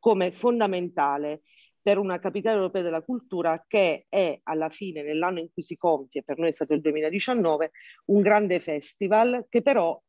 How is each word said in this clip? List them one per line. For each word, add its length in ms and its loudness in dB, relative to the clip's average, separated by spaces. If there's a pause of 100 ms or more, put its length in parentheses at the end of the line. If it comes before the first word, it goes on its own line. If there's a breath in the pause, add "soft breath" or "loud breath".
come 320 2
fondamentale 1080 -2 (380 soft breath)
per 180 2
una 200 -2
capitale 380 -2
europea 260 -2
della 200 -4
cultura 680 -4
che 400 0
è 340 0
alla 280 -4
fine, 340 -12
nell'anno 340 -2
in 140 -10
cui 100 -10
si 140 -12
compie, 480 -2
per 120 -6
noi 120 0
è 40 0
stato 220 -2
il 60 0
duemiladiciannove, 920 0 (360 loud breath)
un 160 4
grande 360 4
festival 920 0
che 140 2
però 340 2 (120)